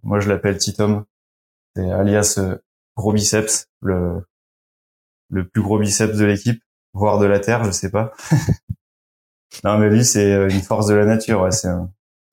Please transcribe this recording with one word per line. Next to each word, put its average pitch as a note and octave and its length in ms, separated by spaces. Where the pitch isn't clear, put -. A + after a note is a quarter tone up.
moi, G#2 180
je G2+ 100
l'appelle G2 280
Titom. G#2 480
C'est F#2 160
alias, G2+ 480
euh, F#2+ 180
gros G#2+ 160
biceps, G#2+ 560
le, F2+ 440
le F#2 180
plus A2 140
gros G#2 160
biceps G#2+ 400
de G#2 80
l'équipe, G#2 380
voire G#2 260
de G2+ 60
la G2+ 140
terre, A2+ 260
je G2 60
sais F#2+ 200
pas. A2 220
<laughs> - 1300
Non, G#2 140
mais G#2+ 120
lui, A2 140
c'est, G2+ 300
euh, G2 160
une F#2+ 120
force G#2 260
de G#2 80
la G#2 100
nature, A2 360
ouais. F#2 100
C'est F#2+ 160
un, F2 240